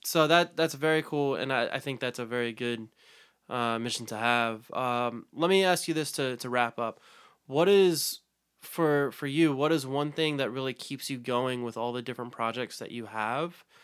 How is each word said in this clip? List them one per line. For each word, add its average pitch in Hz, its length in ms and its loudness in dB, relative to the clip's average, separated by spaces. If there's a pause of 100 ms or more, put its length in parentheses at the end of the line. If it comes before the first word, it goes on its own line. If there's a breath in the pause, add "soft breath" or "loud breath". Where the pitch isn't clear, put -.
So 156 220 4
that, 170 300 4
that's 160 180 0
very 156 280 2
cool, 143 340 0
and 131 160 -4
I, 120 160 2
I 131 120 -4
think 131 200 -6
that's 123 180 -4
a 123 80 -6
very 120 260 -2
good, 113 360 -6 (600 soft breath)
uh, 117 300 -2
mission 117 280 -6
to 113 100 -8
have. 117 560 0
Um, 120 600 -2
let 160 180 2
me 190 140 6
ask 180 240 2
you 165 60 0
this 156 180 -4
to, 127 260 -2
to 127 120 -8
wrap 120 280 0
up. 113 220 -4 (460 loud breath)
What 151 220 2
is, 190 520 4 (420)
for, 147 500 0
for - 140 -8
you, 147 280 4
what 147 180 4
is 143 140 2
one 143 260 -2
thing 151 260 0
that 127 120 0
really 131 240 -4
keeps - 360 -10
you 131 80 -6
going 123 460 0
with 113 120 -6
all 120 160 -4
the 123 100 -6
different 120 300 -10
projects 117 460 -4
that - 140 -12
you 117 140 -10
have, 113 580 -4 (200 soft breath)